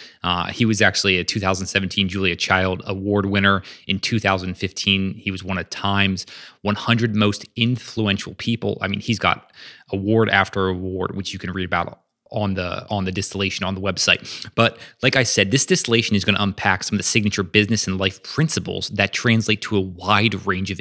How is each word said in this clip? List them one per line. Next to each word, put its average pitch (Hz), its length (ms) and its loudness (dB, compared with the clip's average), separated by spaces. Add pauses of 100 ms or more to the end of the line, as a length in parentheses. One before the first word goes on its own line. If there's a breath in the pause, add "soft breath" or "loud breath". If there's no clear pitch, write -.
(240 loud breath)
Uh, 87 280 0
he - 140 2
was 110 160 2
actually 95 360 4
a 87 60 0
two 107 160 -2
thousand 95 280 0
seventeen 95 420 0
Julia 95 260 0
Child 95 500 0
Award 98 420 0
winner. 98 360 2 (240 loud breath)
In 98 100 0
two 113 220 -2
thousand 92 360 0
fifteen, 95 580 -2
he - 180 -8
was 95 100 -6
one 95 160 -4
of 90 120 -6
Time's 98 560 0 (360 loud breath)
one 104 140 0
hundred 113 400 0
most 104 300 2 (100)
influential 117 800 -2
people. 104 460 -4
I 95 80 -2
mean, 98 100 -4
he's 113 200 -2
got - 340 0 (380 loud breath)
award 104 380 2
after 98 380 2
award, 92 480 -4
which 95 160 -6
you 98 80 -10
can 92 120 -8
read 92 140 -4
about 85 360 -2 (300)
on 104 220 -2
the, 90 360 -4
on 101 160 0
the 95 60 -2
distillation 98 540 -4
on 95 100 -2
the 95 60 -6
website. - 720 -4
But 113 220 2 (240 loud breath)
like 127 140 2
I 131 80 4
said, 98 280 2
this 135 140 2
distillation 117 500 2
is 95 80 2
gonna 101 160 2
unpack 98 440 0
some - 120 -4
of 101 40 -2
the 87 40 -4
signature 104 400 0
business 104 440 2
and 95 100 0
life 95 260 -2
principles - 680 -2
that 101 240 0
translate 110 480 2
to - 160 0
a 98 40 4
wide 95 640 2
range 95 260 -2
of 87 100 -6